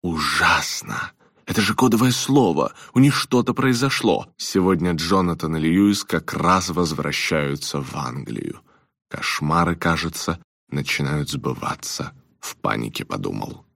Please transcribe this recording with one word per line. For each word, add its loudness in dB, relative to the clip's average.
Ужасно! -2
Это 0
же 0
кодовое 4
слово! 2
У 4
них 6
что-то 0
произошло! 2
Сегодня 2
Джонатан 0
и -2
Льюис 4
как -4
раз 2
возвращаются -2
в -10
Англию. -8
«Кошмары, 0
кажется, -2
начинают -2
сбываться», -6
в -14
панике -4
подумал -8